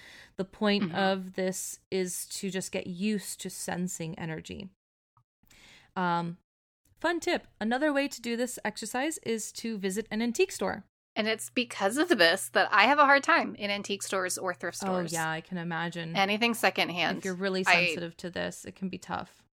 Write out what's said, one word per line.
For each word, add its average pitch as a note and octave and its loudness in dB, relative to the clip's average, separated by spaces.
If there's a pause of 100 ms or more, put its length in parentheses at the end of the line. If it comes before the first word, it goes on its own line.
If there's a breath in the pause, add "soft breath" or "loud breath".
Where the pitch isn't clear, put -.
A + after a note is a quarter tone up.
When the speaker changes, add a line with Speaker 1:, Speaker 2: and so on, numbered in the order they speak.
(360 loud breath)
Speaker 1:
The F#3+ -4
point G3+ 2
Speaker 2:
Mm-hmm. E3 -4
Speaker 1:
of F#3+ 0
this F#3 -4 (100)
is F#3 -4
to - -6
just F3+ -6
get F#3+ -6
used F#3+ -4
to F#3 -8
sensing F3 -6
energy. E3+ -10 (1300 soft breath)
Um, E3+ 0 (640)
fun E4+ 0
tip. D#4+ -2 (120)
Another B3+ 2
way C#4 2
to C4+ -10
do A#3 -2
this A#3+ -2
exercise B3 -4
is A3+ -2
to A3+ -6
visit G3 -2
an A3 0
antique A#3+ 2
store. G3 -4 (320)
Speaker 2:
And G#3+ 0
it's A3 -2
because A#3+ 0
of E4+ 4
this F#3 6
that F#3 4
I G3+ 8
have C#4+ 6
a C#4+ 10
hard C#4 6
time C#4 2
in G3+ -4
antique G3+ -4
stores F#3 -2
or F3+ -2
thrift F3 -6
Speaker 1:
Oh, G3 -4
Speaker 2:
stores. F3+ 0
Speaker 1:
yeah, D#3+ -2
I D#3+ -2
can F3+ -8
imagine. E3 -4
Speaker 2:
Anything G#3+ 2
secondhand. E3+ 0
Speaker 1:
If E3+ -8
you're F#3 -2
really F#3 -2
Speaker 2:
I F3+ 6
Speaker 1:
sensitive E3+ -4
to F3 -10
this, F3 -6
it F#3 -14
can F#3+ -6
be F3+ -8
tough. - -10 (160)